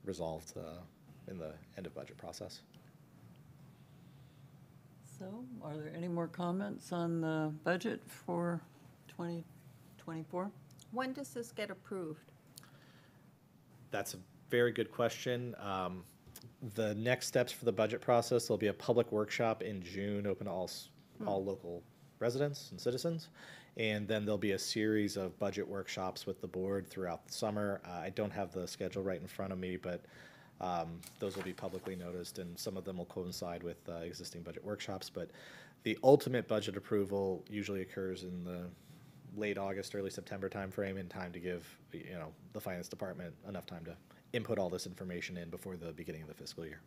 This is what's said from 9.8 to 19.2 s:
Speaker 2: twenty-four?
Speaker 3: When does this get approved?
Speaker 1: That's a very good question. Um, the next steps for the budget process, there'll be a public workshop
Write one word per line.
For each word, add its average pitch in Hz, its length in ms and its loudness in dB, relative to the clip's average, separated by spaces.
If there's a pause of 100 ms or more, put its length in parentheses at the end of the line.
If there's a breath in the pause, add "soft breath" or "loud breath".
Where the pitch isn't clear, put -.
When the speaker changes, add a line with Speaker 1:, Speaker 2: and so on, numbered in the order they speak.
Speaker 2:
twenty-four? 170 500 -4 (420)
Speaker 3:
When 262 220 0
does 277 160 -6
this 233 220 -6
get 208 180 -2
approved? 180 640 -6 (1600 loud breath)
Speaker 1:
That's 98 240 -2
a - 20 -10 (320)
very 120 220 6
good 113 200 2
question. 123 680 2
Um, 92 440 -2 (680)
the 107 220 2
next 120 320 2
steps 123 240 6
for - 140 -4
the 120 60 6
budget 110 300 4
process, 120 460 6
there'll 107 100 4
be 104 100 4
a 98 60 6
public 117 380 4
workshop 110 500 4